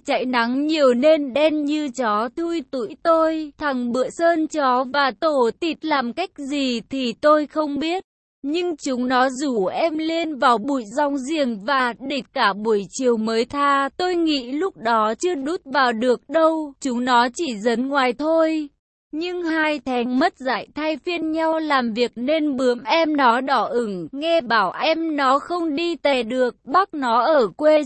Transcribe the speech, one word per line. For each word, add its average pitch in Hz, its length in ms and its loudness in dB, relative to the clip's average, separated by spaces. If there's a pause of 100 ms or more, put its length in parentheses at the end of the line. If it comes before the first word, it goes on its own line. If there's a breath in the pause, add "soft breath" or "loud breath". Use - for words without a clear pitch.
chạy 247 200 0
nắng 254 420 0
nhiều 285 260 4
nên 285 400 4
đen 302 320 2
như 294 320 -2
chó 226 400 0
thui 339 240 -4 (100)
tủi 254 320 -6
tôi. 320 540 2
Thằng 254 340 -2
Bựa 254 180 0
Sơn 339 380 2
chó 262 460 0
và 277 260 2
Tổ 277 300 2 (100)
Tịt 320 260 -4
làm 269 280 -2
cách 370 240 -6
gì 269 520 -2
thì 262 320 -4
tôi 302 240 4
không 285 340 -4
biết. 330 240 -2 (440)
Nhưng 349 280 -2 (100)
chúng 254 220 -2
nó 262 220 2
rủ 247 360 -2
em 294 320 -2
Liên 320 380 -4
vào 240 220 4
bụi 262 260 -4 (140)
rong 285 180 0 (140)
giềng 240 360 -2
và 254 340 0
địt 269 340 -6
cả 214 200 2
buổi 208 360 0
chiều 240 280 0
mới 226 280 -2
tha. 277 520 0
Tôi 359 180 0
nghĩ 294 360 0
lúc 330 260 -4
đó 220 420 0
chưa 359 160 0
đút 285 300 -4
vào 262 260 0
được 233 380 0
đâu, 320 520 2
chúng 247 240 -2
nó 247 280 4
chỉ 277 240 -4
dấn 233 300 0
ngoài 269 260 0
thôi. 320 560 0 (420)
Nhưng 349 320 -6
hai 311 360 -2
thằng 254 400 -2
mất 359 180 2
dạy 240 380 -4
thay 311 220 -2
phiên 330 340 -4
nhau 320 280 0
làm 269 340 0
việc 240 220 -2
nên 294 400 0
bướm 247 280 0
em 311 340 2
nó 254 240 4
đỏ 269 240 0
ửng. 208 460 -4
Nghe 330 300 0
bảo 220 400 2
em 320 340 0
nó 277 240 2
không 339 360 -4
đi 339 200 -2
tè 262 280 0
được, 247 400 -2
bác - 300 0
nó 247 300 2
ở 269 240 4 (100)
quê 302 280 4